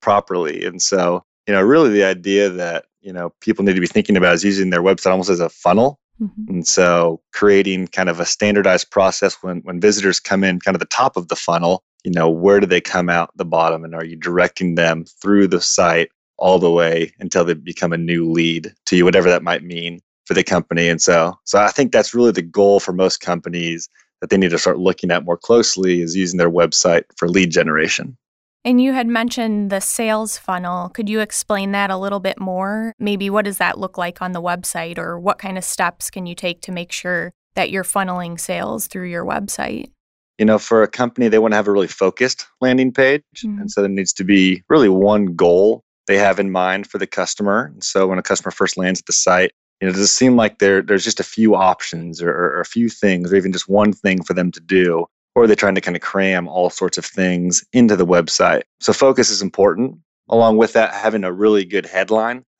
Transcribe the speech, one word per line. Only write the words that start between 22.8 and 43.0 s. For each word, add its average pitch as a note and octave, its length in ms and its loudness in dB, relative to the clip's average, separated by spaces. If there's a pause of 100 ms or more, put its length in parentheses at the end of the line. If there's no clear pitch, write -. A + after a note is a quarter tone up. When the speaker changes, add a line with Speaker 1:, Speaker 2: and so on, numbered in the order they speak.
Speaker 1:
for F#2 140 -6
most F#2 260 0
companies E2+ 720 -6 (320)
that F#2+ 80 -8
they G2 80 2
need F2+ 140 2
to E2 60 2
start - 200 0
looking F2+ 320 -2
at E2+ 160 -2
more F2 100 -2
closely F#2+ 640 2
is E2 160 -6
using F2+ 220 -2
their E2+ 120 4
website E2+ 520 2 (160)
for F2 100 -2
lead F2+ 220 2
generation. D#2+ 640 -2 (500)
Speaker 2:
And B3 140 2
you C4 140 0
had B3 120 -2
mentioned A3+ 600 -4
the G3 120 -4
sales A3 580 -4
funnel. F3+ 500 -6
Could G#3 220 -8
you A3 100 -2
explain G3 520 -4
that G3+ 180 -2
a F#3+ 80 -4
little G3 220 -6
bit F#3+ 200 -6
more? G3 580 -6
Maybe G3+ 300 -4
what G#3 160 0
does G3+ 140 -6
that F3+ 180 -2
look F#3+ 220 -10
like F3 240 -8
on F3+ 100 -6
the F3 80 -8
website, F3 560 -6
or E3+ 240 -10
what F#3+ 180 -2
kind F#3+ 200 -8
of F3+ 60 -10
steps - 440 -4
can F#3 160 -12
you F3 100 -12
take F3 280 -8
to F#3 100 -12
make F3 180 -10
sure F3 440 -6 (220)
that - 120 -2
you're F#3+ 160 -4
funneling F3+ 560 -6
sales F#3+ 460 -6
through F3+ 240 -10
your E3+ 160 -8
website? - 640 -8 (480)
Speaker 1:
You G#2+ 80 2
know, G#2+ 120 4
for A2 240 2
a G#2 60 2
company, A#2+ 400 -2
they A2 120 4
want A2 120 2
to G#2 40 0
have G#2 120 0
a G#2 40 2
really G2 160 2
focused - 580 -2 (160)
landing B2+ 280 2
page. C3+ 320 2 (140)